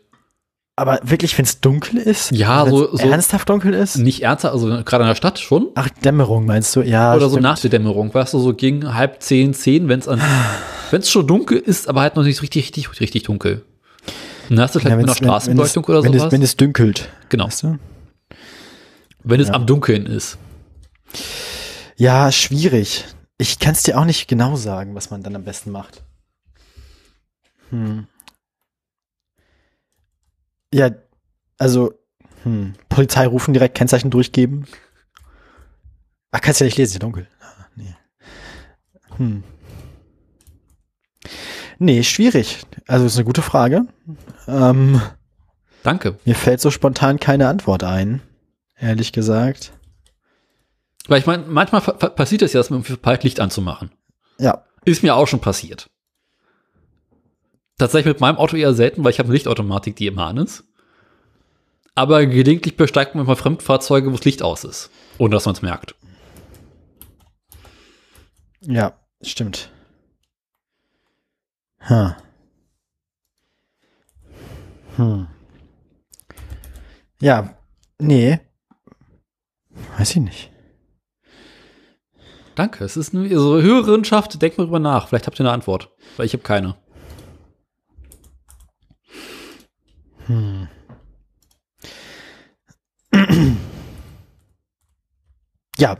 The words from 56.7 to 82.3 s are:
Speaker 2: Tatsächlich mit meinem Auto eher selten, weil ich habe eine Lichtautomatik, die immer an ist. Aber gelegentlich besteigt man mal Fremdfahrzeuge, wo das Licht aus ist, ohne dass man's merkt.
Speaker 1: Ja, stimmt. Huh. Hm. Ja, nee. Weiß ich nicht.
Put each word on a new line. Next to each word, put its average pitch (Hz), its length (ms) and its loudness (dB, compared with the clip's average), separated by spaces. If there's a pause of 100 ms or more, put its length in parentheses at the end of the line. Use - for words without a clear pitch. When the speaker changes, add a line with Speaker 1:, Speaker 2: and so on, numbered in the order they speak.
Speaker 2:
Tatsächlich 147 340 2
mit - 80 -10
meinem 143 160 2
Auto 156 180 0
eher 143 200 2
selten, 120 280 2
weil 123 80 4
ich - 60 -4
habe 127 100 -2
eine 120 60 0
Lichtautomatik, 104 640 -4
die 104 100 -6
immer 92 220 -4
an 104 100 -8
ist. - 260 -8 (1300)
Aber 147 320 4
gelegentlich 139 500 2
besteigt 143 380 2
man 143 100 -2
mal 127 100 2
Fremdfahrzeuge, 139 760 0
wo 123 40 -4
das - 100 -6
Licht 135 180 0
aus 82 200 -6
ist, - 280 -16 (260)
ohne 107 160 2
dass 104 140 0
man's 98 160 -4
merkt. - 320 -10 (2750)
Speaker 1:
Ja, 117 320 -4 (300)
stimmt. - 480 -10 (2250)
Huh. 107 220 2 (2750)
Hm. 104 300 -2 (1900)
Ja, 120 380 0 (420)
nee. 147 400 2 (1600)
Weiß 107 140 -2
ich 180 100 -4
nicht. - 280 -8 (2000)